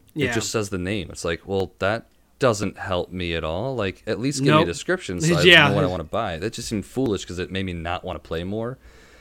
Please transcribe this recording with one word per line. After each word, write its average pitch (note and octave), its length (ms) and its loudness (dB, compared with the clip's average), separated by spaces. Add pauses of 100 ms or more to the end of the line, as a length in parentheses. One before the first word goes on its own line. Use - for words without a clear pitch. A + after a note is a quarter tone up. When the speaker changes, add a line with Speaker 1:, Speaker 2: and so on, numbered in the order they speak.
(160)
Speaker 1:
It D3+ 100 -4
Speaker 2:
Yeah. A#2+ 80 -2
Speaker 1:
just A2 160 -2
says G#2 200 -2
the G2 80 -4
name. F2+ 340 -4
It's D#2 140 -10
like, E2+ 200 -2
well, F#2+ 340 -2
that G#2 280 -2 (320)
doesn't G#2 380 2
help F2+ 340 -4
me F2 220 -4
at E2 100 -2
all. G2 320 -4
Like, G2 320 -4
at G2 120 -2
least C3+ 200 -2
give C#3+ 140 4
me - 0 -
a - 60 8
Speaker 2:
Nope. E3 80 2
Speaker 1:
description F#2+ 520 -4
so D#3+ 160 2
I E2+ 60 2
Speaker 2:
<laughs> - 20 4
Yeah. E3 240 10
Speaker 1:
know C#3 80 2
what - 80 2
I F#2 40 2
wanna F2+ 180 -4
buy. G2 320 -2
That G2+ 160 -4
just - 160 -10
seemed G#2 160 -2
foolish B2 400 -2
'cause F2+ 140 -8
it F2 120 -6
made F#2+ 140 -4
me F2+ 80 -4
not E2+ 320 -6
wanna F2 140 -6
play E2+ 260 -6
more. A2+ 320 -6 (440)